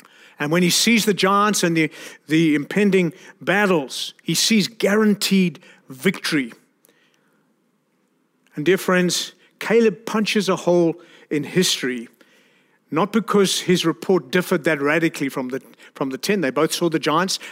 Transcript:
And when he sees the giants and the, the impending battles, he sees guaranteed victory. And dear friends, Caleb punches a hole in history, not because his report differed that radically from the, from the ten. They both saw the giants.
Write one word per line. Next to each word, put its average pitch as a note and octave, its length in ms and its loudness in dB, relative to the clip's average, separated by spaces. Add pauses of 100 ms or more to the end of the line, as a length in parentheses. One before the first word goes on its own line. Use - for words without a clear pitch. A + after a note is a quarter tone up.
(380)
And D3 120 -4
when F3 120 2
he F3 80 2
sees A3+ 340 2
the G#3+ 80 2
giants G3+ 500 0
and E3+ 140 0
the, D#3+ 140 0 (360)
the D#3 280 2
impending F3+ 580 2 (260)
battles, F3 840 -2
he E3 120 -4
sees G#3+ 320 2
guaranteed G3 920 0 (300)
victory. C3+ 640 -2 (2000)
And D3+ 100 -8
dear F#3 140 2
friends, F3+ 560 0 (240)
Caleb A3 480 2
punches G#3 420 -2
a F#3 80 0
hole E3+ 380 2 (340)
in D3 160 -2
history, B2+ 640 -2 (840)
not F#3+ 220 -2
because G3 480 0
his F3 240 0
report D#3+ 460 -2
differed F3+ 340 -2
that D#3 160 0
radically D3+ 480 0
from B2+ 220 -6
the, C3 100 -6 (320)
from C#3 160 -4
the C3 80 -8
ten. G3 240 -2
They C#3 80 0
both D3 240 0
saw - 160 0
the D#3 100 0
giants. D#3+ 400 0 (140)